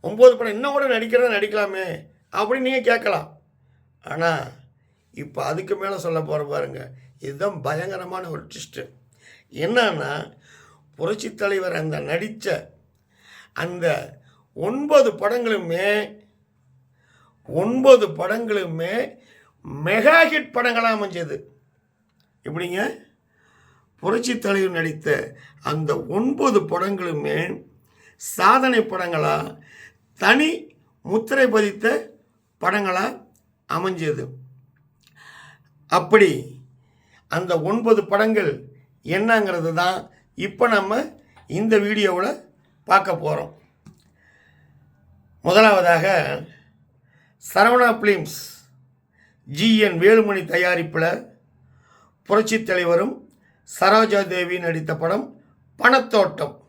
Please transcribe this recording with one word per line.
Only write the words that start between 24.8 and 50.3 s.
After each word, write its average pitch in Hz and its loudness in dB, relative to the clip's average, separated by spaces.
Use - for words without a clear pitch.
அந்த 151 -2
ஒன்பது 247 0
படங்களுமே 170 -4
சாதனை 247 2
படங்களா, 170 -2
தனி 262 4
முத்திரை 254 2
பதித்த 214 0
படங்களா 190 -2
அமைஞ்சது. 165 -4
அப்படி 180 6
அந்த 180 -2
ஒன்பது 220 2
படங்கள் 208 2
என்னங்கிறது 196 2
தான் 180 0
இப்ப 240 0
நம்ம 214 0
இந்த 220 2
வீடியோவுல 202 0
பார்க்க 196 4
போறோம். 147 -6
முதலாவதாக 180 6
சரவணா 240 4
பிலிம்ஸ் 196 0
ஜி 214 2
என் 170 -2
வேலுமணி 208 6